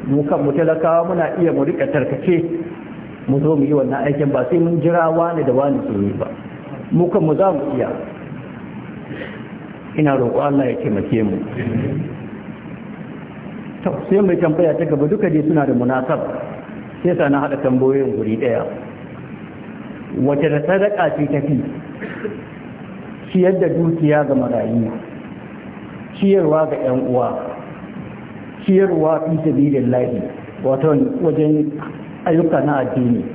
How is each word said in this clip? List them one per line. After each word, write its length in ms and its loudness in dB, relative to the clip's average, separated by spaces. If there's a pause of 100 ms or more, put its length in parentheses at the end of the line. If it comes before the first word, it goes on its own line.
Mu 180 2
kan 180 0
mu 80 2
talakawa 560 2
muna 220 0 (100)
iya 140 4
mu 100 2
riƙa 280 0
tarkace 520 2 (840)
mu 120 2
zo 160 4
mu 80 4
yi 100 2
wannan 320 2
aikin, 260 2
ba 180 2
sai 100 4
mun 220 2
jira 280 4
wani 340 0
da 100 2
wani 340 2
su 140 -2
yi 160 0
ba. 100 -4 (640)
Mu 180 4
kan 140 4
mu 120 4
za 160 4
mu 100 0 (140)
iya. 140 0 (2000)
Ina 180 6
roƙo 240 2
Allah 300 2
ya 80 -2
taimake 460 0
mu. 140 0 (2500)
To, 80 0 (180)
sai 120 6
mai 160 4
tambaya 380 4
ta 100 0
gaba, 220 2
duka 220 2
dai 140 4
suna 220 4
da 80 2
munasaba. 640 0 (640)
Sai 140 4
sa 120 4
na 120 4
haɗa 200 -2
tambayoyin 540 4
guri 220 0
ɗaya. 280 0 (1600)
Wace 280 2
da 180 2
sadaka 500 2
ce 100 0
ta 140 0
fi? 140 0 (1800)
Ciyar 280 4
da 80 4
dukiya 600 4
ga 80 2
marayu, 560 0 (1300)
ciyarwa 480 6
ga 80 -2
ƴan 320 0
uwa, 320 0 (1300)
ciyarwa 580 4
fi 140 0 (120)
sabilillahi, 720 2 (420)
wato 280 2 (320)
wajen 480 2 (540)
ayyuka 360 2
na 220 2
addini 400 0 (120)